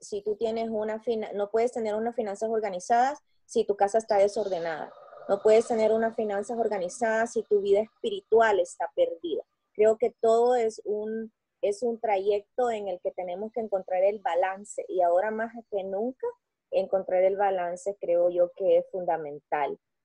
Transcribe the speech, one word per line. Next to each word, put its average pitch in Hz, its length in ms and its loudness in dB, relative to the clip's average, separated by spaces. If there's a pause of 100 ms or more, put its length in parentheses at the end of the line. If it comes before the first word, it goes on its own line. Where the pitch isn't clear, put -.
si 202 200 -8
tú 214 140 -2
tienes 226 320 -4
una 220 320 -4
fina-, 220 320 -4
no 202 180 -4
puedes 233 220 2
tener 220 220 -4
unas 226 200 -2
finanzas 220 360 -4
organizadas 226 680 0 (280)
si 220 180 0
tu 202 100 0
casa 202 220 2
está 220 220 2
desordenada. 190 760 0 (380)
No 196 100 0
puedes 220 260 6
tener 220 240 2
unas 226 240 0
finanzas 214 440 -4
organizadas 220 720 -2
si 220 120 -2
tu 202 180 2
vida 202 180 4
espiritual 220 800 2
está 175 340 -4
perdida. 170 500 -2 (280)
Creo 220 240 4
que 226 240 -2
todo 233 360 4
es 226 280 -2
un, 220 480 -6 (300)
es 202 200 -2
un 233 160 -2
trayecto 208 720 0
en 208 180 -6
el 180 120 -8
que 190 120 -4
tenemos 185 380 -8
que 240 100 -6
encontrar 190 440 -2
el 208 140 2
balance 190 680 -2
y 180 120 -2
ahora 180 300 4
más 226 240 -6 (160)
que 190 140 -4
nunca 214 420 -6 (440)
encontrar 185 540 0
el 196 140 4
balance 185 600 -2
creo 175 300 2
yo 175 260 2
que 175 220 4
es 175 140 4
fundamental, 156 880 -4 (240)